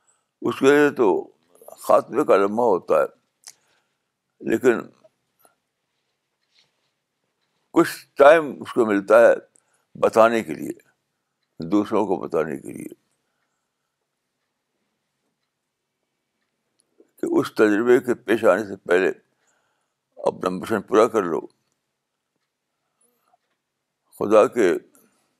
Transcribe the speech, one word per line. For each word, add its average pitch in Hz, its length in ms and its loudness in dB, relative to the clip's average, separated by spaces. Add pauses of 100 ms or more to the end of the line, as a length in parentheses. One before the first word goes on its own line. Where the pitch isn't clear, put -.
(420)
اس 120 180 -6
کے 127 60 0
لیے 143 300 2
تو 104 360 0 (460)
خاتمے 127 460 0
کا 110 140 2
لمحہ 104 280 -2
ہوتا 90 360 -2
ہے، - 40 -2 (1300)
لیکن 113 500 -2 (2750)
کچھ - 440 -2
ٹائم 143 460 4
اس - 120 -18
کو 120 120 2
ملتا 104 340 2
ہے 107 140 6 (680)
بتانے 113 440 2
کے 78 100 -12
لیے، - 180 -10 (880)
دوسروں 101 460 -4
کو 92 120 -4
بتانے 76 400 -6
کے - 160 -16
لیے - 200 -16 (4000)
کہ - 420 -8
اس 135 140 -4
تجربے 117 460 2
کے 120 140 -4
پیش 107 320 -4
آنے 98 180 2
سے 98 120 -14
پہلے 92 340 -2 (1080)
اپنا - 320 -6
مشن 95 320 -6
پورا 113 260 2
کر 110 160 -4
لو۔ 80 160 -6 (2750)
خدا 107 280 2
کے 95 320 0 (600)